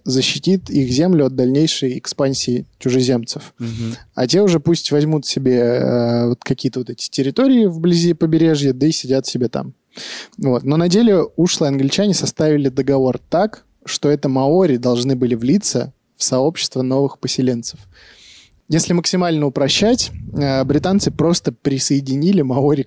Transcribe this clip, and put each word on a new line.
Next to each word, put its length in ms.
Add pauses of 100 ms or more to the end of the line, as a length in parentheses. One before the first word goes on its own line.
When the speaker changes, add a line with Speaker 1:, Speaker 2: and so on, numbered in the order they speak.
Speaker 1:
защитит 680
их 200
землю 360
от 100
дальнейшей 600
экспансии 680 (140)
чужеземцев. 800
Speaker 2:
Мгм. 360 (200)
Speaker 1:
А 120
те 140
уже 180
пусть 320
возьмут 360
себе, 320
э, 720
вот 140
какие-то 380
вот 80
эти 220
территории 560
вблизи 480
побережья, 580
да 140
и 60
сидят 340
себе 220
там. 260 (640)
Вот. 260
Но 140
на 100
деле 320 (160)
ушлые 320
англичане 460
составили 560
договор 480
так, 480 (180)
что 240
это 220
маори 480
должны 360
были 200
влиться 580 (240)
в 80
сообщество 560
новых 380
поселенцев. 600 (920)
Если 240
максимально 520
упрощать, 640 (220)
э, 320
британцы 460
просто 420
присоединили 880
маори 460